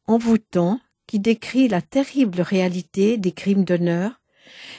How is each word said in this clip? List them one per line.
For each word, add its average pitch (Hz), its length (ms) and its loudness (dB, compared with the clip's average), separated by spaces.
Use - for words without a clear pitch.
envoûtant 220 720 0
qui 214 140 -4
décrit 226 480 0
la 185 140 0
terrible 262 600 -2
réalité 185 760 0
des 185 140 -2
crimes 196 320 0
d'honneur 175 580 -2